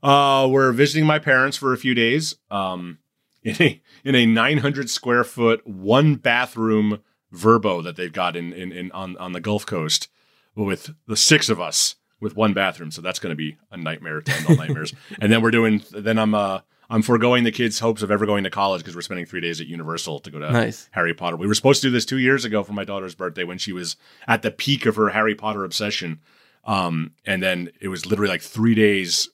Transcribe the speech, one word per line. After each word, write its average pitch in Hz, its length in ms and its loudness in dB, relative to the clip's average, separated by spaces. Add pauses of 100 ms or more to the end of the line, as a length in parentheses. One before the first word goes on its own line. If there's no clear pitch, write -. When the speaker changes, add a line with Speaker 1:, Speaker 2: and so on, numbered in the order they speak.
Speaker 1:
Uh, 139 500 4
we're 135 220 4
visiting 143 340 4
my 151 120 4
parents 135 360 2
for 135 180 -2
a 120 40 -2
few 127 180 0
days, 123 400 2 (160)
um, 92 480 -6 (200)
<laughs> - 240 -20
in 110 180 -4
a, - 200 2 (220)
in 135 120 2
a 120 100 6
nine 117 320 4
hundred 131 320 -2
square 120 340 2
foot, 117 420 0
one 117 500 4
bathroom 110 840 0 (340)
Vrbo 98 500 4
that 82 120 -8
they've 87 180 -8
got 87 220 -2
in, 87 180 -8
in, 92 180 -10
in 90 200 -10
on, 92 260 -12
on 90 140 -10
the 87 100 -8
Gulf 104 240 -2
Coast 80 420 -4 (480)
with 101 360 -4 (160)
the 107 100 -4
six - 320 4
of 98 100 -2
us - 360 -2 (240)
with 104 160 -8
one 107 180 2
bathroom. 87 380 -4
So 82 100 -14
that's 92 180 -6
gonna 85 160 -8
be 78 220 -8 (140)
a 98 60 -18
nightmare 78 440 -8
to 139 100 -6
end - 160 -4
all 165 80 8
nightmares. - 380 -6 (140)
Speaker 2:
<laughs> - 120 -18
Speaker 1:
And 107 120 2
then 113 100 4
we're 113 100 4
doing, 113 300 2 (100)
then 104 280 -2
I'm, 107 160 2
uh, 98 240 -2 (300)
I'm 113 120 0
foregoing 120 420 2
the 117 80 2
kids' 113 280 -2
hopes 113 240 0
of 101 80 -2
ever 104 160 2
going 101 160 0
to 95 80 -4
college 98 320 -2
'cause 82 120 -16
we're 87 60 -12
spending 87 240 -10
three 90 160 -10
days 85 180 -6
at 76 80 -10
Universal 82 520 -8
to - 120 -18
go 76 80 -14
to 76 120 -6
Speaker 2:
Nice. 113 400 -2
Speaker 1:
Harry 85 220 0
Potter. 85 240 -4
We 90 100 -2
were 104 80 2
supposed 139 260 4
to 135 60 0
do 127 40 2
this 120 140 0
two 135 140 -4
years 127 260 2
ago 107 180 -2
for 104 100 -10
my 101 100 -6
daughter's 95 320 -10
birthday 92 300 -6
when 90 120 -10
she 95 160 -8
was 87 220 -8 (320)
at 117 160 0
the 113 80 -2
peak - 340 -2
of 107 120 2
her 107 120 2
Harry 107 240 0
Potter 104 300 -6
obsession. 87 560 -6 (460)
Um, 85 480 -2 (120)
and 95 160 -2
then 90 300 -2 (100)
it 98 60 -8
was 87 180 -8
literally, 101 240 0
like, 87 120 -2
three 113 340 2
days 101 580 2